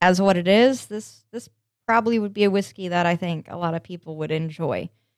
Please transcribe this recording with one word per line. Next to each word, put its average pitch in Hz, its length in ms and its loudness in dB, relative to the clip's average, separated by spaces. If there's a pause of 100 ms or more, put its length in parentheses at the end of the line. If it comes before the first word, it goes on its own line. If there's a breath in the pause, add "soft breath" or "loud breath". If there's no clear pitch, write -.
as 185 180 4
what 196 160 4
it 175 100 -2
is. 240 400 4
This, - 460 -14
this 233 160 -14 (380)
probably 226 320 2
would 208 160 -4
be 208 100 2
a 196 60 4
whiskey 190 380 -4
that 175 180 0
I 170 100 2
think 170 320 -6
a - 80 -12
lot 170 180 -4
of 165 80 -6
people 165 340 -14
would 151 140 -6
enjoy. 156 600 -4 (280)